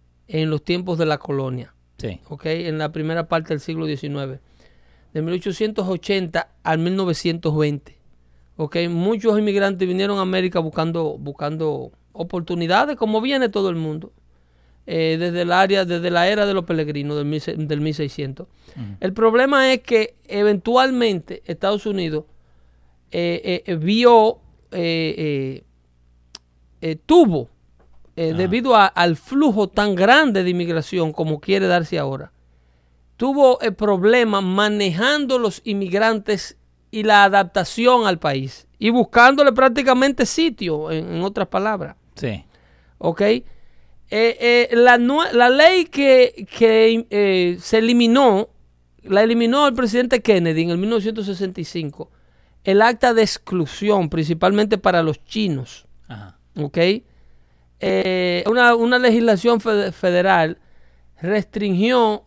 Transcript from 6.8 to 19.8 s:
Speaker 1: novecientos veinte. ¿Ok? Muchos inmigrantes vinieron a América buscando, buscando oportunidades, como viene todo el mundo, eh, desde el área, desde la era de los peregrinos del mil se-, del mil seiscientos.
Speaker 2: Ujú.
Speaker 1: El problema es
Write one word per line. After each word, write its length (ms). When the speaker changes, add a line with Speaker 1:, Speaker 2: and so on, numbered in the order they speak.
Speaker 1:
novecientos 600
veinte. 420
¿Ok? 200
Muchos 500
inmigrantes 480
vinieron 320
a 40
América 380
buscando, 580
buscando 760
oportunidades, 840
como 240
viene 300
todo 180
el 80
mundo, 360
eh, 340
desde 220
el 100
área, 320
desde 260
la 180
era 180
de 80
los 100
peregrinos 520
del 100
mil 140
se-, 160
del 260
mil 120
seiscientos. 540
Speaker 2:
Ujú. 260
Speaker 1:
El 120
problema 600
es 100